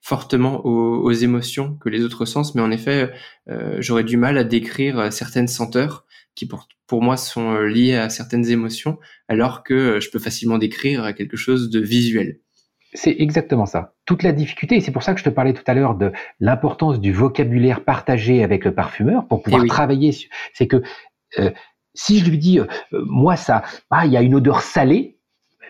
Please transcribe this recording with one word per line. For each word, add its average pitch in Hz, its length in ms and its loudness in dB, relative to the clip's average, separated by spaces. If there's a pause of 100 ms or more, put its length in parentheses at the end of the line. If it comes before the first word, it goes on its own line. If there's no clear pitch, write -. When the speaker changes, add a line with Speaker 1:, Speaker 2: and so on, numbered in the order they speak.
Speaker 1:
fortement 131 640 -2
aux, 117 360 0
aux 120 100 2
émotions 123 680 -2
que - 80 -6
les 113 160 -2
autres 117 220 -6
sens. 147 280 -4
Mais 120 80 0
en 110 80 0
effet, 127 400 -2 (380)
euh, - 320 -8
j'aurais 117 240 0
du 120 140 0
mal 135 200 2
à 123 60 2
décrire, 120 540 -2
euh, 107 120 -2
certaines 123 380 -2
senteurs 123 560 -4 (320)
qui - 100 -10
pour, - 220 -14 (180)
pour 113 160 -2
moi 127 140 2
sont, 117 380 -6
euh, 107 100 0
liées 120 320 2
à 110 120 -2
certaines 120 420 -4
émotions, 117 480 -2 (280)
alors 117 380 -2
que, 131 100 -2
euh, 123 260 2
je - 100 -10
peux - 100 -6
facilement 113 380 -2
décrire 110 560 -4
quelque 104 220 -10
chose 123 340 0
de 110 100 0
visuel. 110 580 0 (560)
Speaker 2:
C'est - 260 0
exactement 151 440 2
ça. 87 300 -8 (100)
Toute 180 180 0
la 180 100 2
difficulté, 151 440 -2
et 202 40 4
c'est 160 120 -4
pour 131 100 -4
ça 190 120 0
que 185 40 -4
je - 60 -12
te - 60 2
parlais 131 240 0
tout - 120 -10
à 127 60 0
l'heure 127 220 2
de 95 180 0 (280)
l'importance 131 600 0
du 98 100 2
vocabulaire 123 720 2
partagé 123 600 2
avec 98 220 0
le 95 80 0
parfumeur 143 540 0
pour - 140 -2
pouvoir 123 200 2
Speaker 1:
Eh - 20 4
oui. 117 60 2
Speaker 2:
travailler 143 420 2
sur, - 160 -10 (240)
c'est - 140 0
que, 127 160 2 (560)
euh, - 120 2 (440)
si - 240 2
je 175 100 4
lui 160 80 2
dis, 170 220 4
euh, 104 80 2 (260)
moi, 135 440 2
ça, 110 260 0 (280)
ah, 160 140 2
il 143 80 4
y 123 60 4
a 120 40 6
une 127 120 6
odeur 135 260 4
salée, 156 580 2 (520)